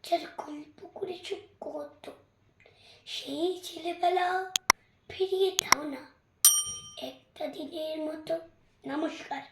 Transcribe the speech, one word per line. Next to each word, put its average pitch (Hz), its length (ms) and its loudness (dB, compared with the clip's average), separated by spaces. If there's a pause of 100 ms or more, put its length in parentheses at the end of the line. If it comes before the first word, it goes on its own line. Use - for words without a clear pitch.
যার 339 160 4 (180)
গল্প 302 560 -10
করেছো 370 420 -4 (260)
কত, 294 480 -8 (960)
সেই 339 580 0
ছেলেবেলা 359 880 4 (580)
ফিরিয়ে 381 420 2
দাও 302 320 2
না 277 280 -6 (920)
একটা - 460 -8
দিনের 311 520 -4
মতো। 311 400 -2 (480)
নমস্কার। - 540 -2 (100)